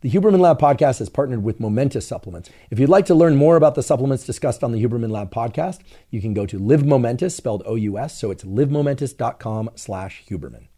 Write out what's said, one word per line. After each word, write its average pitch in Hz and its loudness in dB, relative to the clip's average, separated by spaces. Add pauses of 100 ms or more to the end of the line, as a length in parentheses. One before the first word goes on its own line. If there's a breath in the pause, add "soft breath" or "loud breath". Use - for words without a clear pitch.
The 127 -2
Huberman 190 4
Lab 165 6
podcast 143 2
is 104 -6
partnered 127 -2
with 107 -4
Momentous 113 -2
Supplements. - -14 (200 soft breath)
If 107 -4
you'd 139 4
like 190 6
to 180 4
learn 160 6
more 156 6
about 151 4
the 147 -2
supplements 135 -2
discussed 123 -4
on 120 -4
the 110 -2
Huberman 117 -2
Lab 104 -8
podcast, 156 -6 (300 soft breath)
you 117 -6
can 104 -4
go 101 -4
to 95 -8
Live 139 2
Momentous, 135 0
spelled 107 -6
O 113 -4
U 104 -2
S, 135 -10
so 110 -6
it's 95 -10
live 107 -2
momentous 143 -2
dot - -6
com 110 -6
slash 95 -12
Huberman. 62 -12 (100)